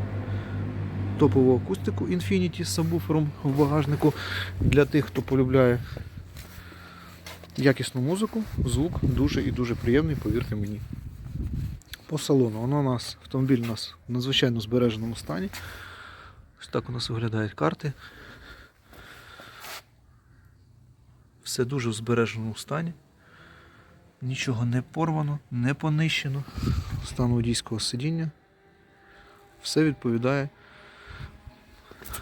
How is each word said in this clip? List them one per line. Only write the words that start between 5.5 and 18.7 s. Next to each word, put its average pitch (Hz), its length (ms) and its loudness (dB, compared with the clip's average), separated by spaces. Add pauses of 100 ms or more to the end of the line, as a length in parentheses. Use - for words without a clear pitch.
якісну 131 440 4
музику, 202 440 0 (200)
звук - 400 0
дуже - 380 2
і - 80 2
дуже 117 240 0
приємний, 143 420 4
повірте 110 400 -2
мені. 104 240 -4 (1300)
По 151 120 -4
салону, 120 420 4
воно 135 200 0
у - 20 2
нас, 127 400 -2
автомобіль 131 360 2
у 117 80 -2
нас - 300 -6 (120)
в 117 40 -6
надзвичайно 123 480 2
збереженому 113 560 0
стані. 185 340 -6 (1120)
Ось - 80 -18
так - 200 -2
у 127 40 -8
нас 120 180 -6
виглядають 110 420 -2
карти. 156 400 -2 (3500)